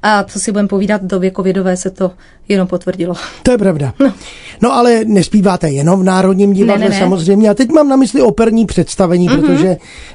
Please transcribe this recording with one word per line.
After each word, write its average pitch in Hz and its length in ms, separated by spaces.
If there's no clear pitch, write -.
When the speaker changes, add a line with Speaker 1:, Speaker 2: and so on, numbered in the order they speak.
Speaker 1:
A 202 220
co 202 160
si 220 120
budem 202 160
povídat, 202 360
době 185 320
covidové 185 400
se 185 140
to 185 200
jenom 190 200
potvrdilo. 175 460
Speaker 2:
To - 80
je 247 80
pravda. 156 420
Speaker 1:
No. 269 120
Speaker 2:
No 240 120
ale 240 300
nespíváte 196 680
jenom 156 300
v 180 40
Národním 190 480
divadle, 202 320
Speaker 1:
Ne, 202 40
ne, - 60
ne. 190 60
Speaker 2:
samozřejmě. 190 500
A - 40
teď 254 180
mám 302 160
na 269 80
mysli 269 260
operní 226 440
představení, 180 640
Speaker 1:
Mhm. 269 120
Speaker 2:
protože 185 360